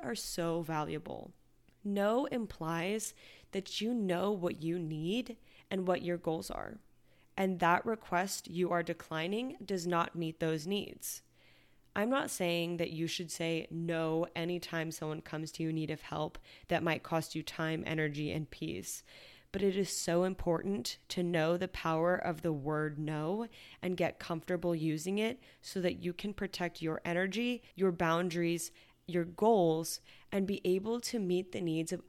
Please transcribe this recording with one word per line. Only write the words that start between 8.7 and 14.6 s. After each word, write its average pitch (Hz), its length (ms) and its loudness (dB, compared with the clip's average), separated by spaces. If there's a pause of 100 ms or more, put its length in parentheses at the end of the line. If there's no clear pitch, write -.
are 175 120 4
declining 180 800 -4
does 185 240 -2
not 170 280 2
meet 160 240 -4
those 160 280 0
needs. - 540 -4 (720)
I'm 208 140 2
not 262 200 2
saying 170 480 0
that 170 140 0
you 160 160 -2
should 165 240 -4
say 165 400 -2
no 165 640 0
anytime 170 560 -2